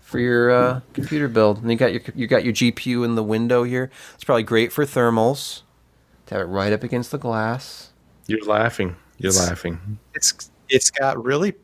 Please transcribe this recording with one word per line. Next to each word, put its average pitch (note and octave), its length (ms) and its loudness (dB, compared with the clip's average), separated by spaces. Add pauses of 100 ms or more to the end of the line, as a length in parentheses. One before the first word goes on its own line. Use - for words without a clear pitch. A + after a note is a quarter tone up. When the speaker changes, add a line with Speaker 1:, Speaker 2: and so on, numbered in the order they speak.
Speaker 1:
for - 180 -8
your, A#2+ 320 4
uh, B2 300 4 (120)
computer D3 360 -2
build. G#2+ 340 4
And A#2 80 -2
you A#2 60 2
got A2+ 160 2
your, A#2 100 -6 (120)
you B2 120 -4
got A#2 180 2
your A#2+ 80 0
G A#2+ 180 2
P - 200 -8
U A#2+ 120 0
in A#2 120 -2
the A2+ 100 0
window A#2 400 0
here. B2+ 260 -4 (240)
It's - 100 -20
probably A#2+ 200 2
great A2+ 280 2
for D3 120 0
thermals A#2+ 760 0 (640)
to - 80 -12
have G2 80 -2
it F2 80 -8
right G2 220 0
up G#2+ 120 -2
against B2 260 -6
the D3 80 -6
glass. A#2 720 -6 (380)
Speaker 2:
You're G#2+ 160 -2
laughing. G#2+ 500 0 (240)
You're F#2 120 -2
Speaker 3:
It's F#2 180 2
Speaker 2:
laughing. F2 500 -8 (160)
Speaker 3:
it's, - 380 -4 (160)
it's C3 220 4
got C3+ 340 -2
really D#3 400 0